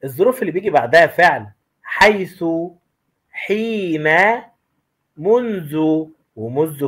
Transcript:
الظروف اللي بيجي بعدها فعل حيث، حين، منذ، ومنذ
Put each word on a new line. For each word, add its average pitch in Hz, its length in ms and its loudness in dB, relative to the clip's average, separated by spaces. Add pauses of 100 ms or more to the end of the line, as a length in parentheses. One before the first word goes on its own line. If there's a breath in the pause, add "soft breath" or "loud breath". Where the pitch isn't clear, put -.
الظروف 196 360 0
اللي 185 120 -4
بيجي 196 180 -4
بعدها 151 360 4
فعل 143 400 2 (360)
حيث، 190 600 0 (880)
حين، 196 800 -4 (1080)
منذ، 160 920 0 (300)
ومنذ 139 520 -4